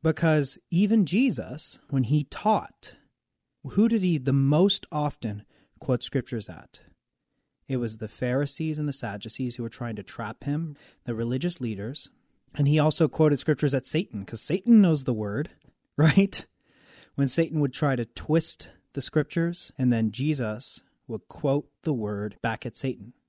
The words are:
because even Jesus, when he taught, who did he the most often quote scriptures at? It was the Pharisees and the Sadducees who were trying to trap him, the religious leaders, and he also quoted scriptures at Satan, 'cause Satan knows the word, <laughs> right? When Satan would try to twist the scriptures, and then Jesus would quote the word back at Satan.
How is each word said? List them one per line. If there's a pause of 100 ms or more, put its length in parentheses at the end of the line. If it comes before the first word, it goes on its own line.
because (120)
even
Jesus, (100)
when
he
taught, (680)
who
did
he
the
most
often (360)
quote
scriptures
at? (880)
It
was
the
Pharisees
and
the
Sadducees
who
were
trying
to
trap
him, (280)
the
religious
leaders, (460)
and
he
also
quoted
scriptures
at
Satan,
'cause
Satan
knows
the
word, (220)
<laughs>
right? (680)
When
Satan
would
try
to
twist (260)
the
scriptures,
and
then
Jesus (260)
would
quote (140)
the
word
back
at
Satan. (160)